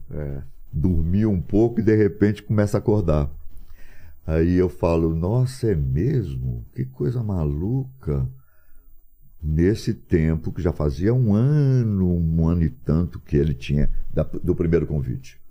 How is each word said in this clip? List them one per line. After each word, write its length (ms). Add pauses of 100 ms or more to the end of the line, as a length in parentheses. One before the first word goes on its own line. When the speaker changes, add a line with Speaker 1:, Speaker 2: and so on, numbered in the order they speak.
(120)
Speaker 1:
É. 300 (300)
Speaker 2:
Dormiu 580
um 120
pouco 400
e 20
de 100
repente 480
começa 360
a 20
acordar. 500 (960)
Aí 300
eu 140
falo, 440
"Nossa, 540
é 80
mesmo? 960
Que 120
coisa 360
maluca." 1040 (1160)
Nesse 520
tempo, 600
que 80
já 100
fazia 420
um 200
ano, 840
um 320
ano 160
e 60
tanto 500
que 160
ele 180
tinha 360 (240)
da, 100
do 320
primeiro 320
convite. 500 (140)